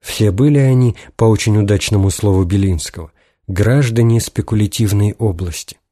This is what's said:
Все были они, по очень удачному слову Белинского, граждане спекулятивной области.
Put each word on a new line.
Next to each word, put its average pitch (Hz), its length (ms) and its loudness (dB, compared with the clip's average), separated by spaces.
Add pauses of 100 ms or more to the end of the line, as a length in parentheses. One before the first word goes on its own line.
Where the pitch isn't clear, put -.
Все - 280 -2
были 143 300 2
они, 127 380 2 (180)
по 113 100 0
очень 107 320 2
удачному 101 540 0
слову 95 320 0
Белинского, 92 680 -2 (360)
граждане 113 760 2
спекулятивной 104 920 -2
области. 90 680 -6 (120)